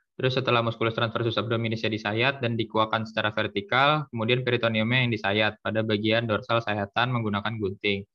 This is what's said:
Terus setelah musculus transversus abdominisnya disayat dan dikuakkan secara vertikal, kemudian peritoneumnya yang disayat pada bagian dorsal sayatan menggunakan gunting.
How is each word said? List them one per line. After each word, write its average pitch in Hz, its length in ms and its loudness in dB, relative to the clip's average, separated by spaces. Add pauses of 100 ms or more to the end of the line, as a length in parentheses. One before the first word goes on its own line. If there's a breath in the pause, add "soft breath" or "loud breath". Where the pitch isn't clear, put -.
(180)
Terus 127 160 0
setelah 120 320 2
musculus 113 320 -2
transversus 117 400 0
abdominisnya 113 560 -2
disayat 113 480 0
dan 117 160 -2
dikuakkan 110 480 0
secara 107 240 -2
vertikal, 123 800 0
kemudian 120 320 0
peritoneumnya 120 640 2
yang 117 80 0
disayat 104 480 0
pada 110 240 -2
bagian 110 400 2
dorsal 110 320 0
sayatan 110 560 -2
menggunakan 107 400 -2
gunting. 101 480 -2 (120)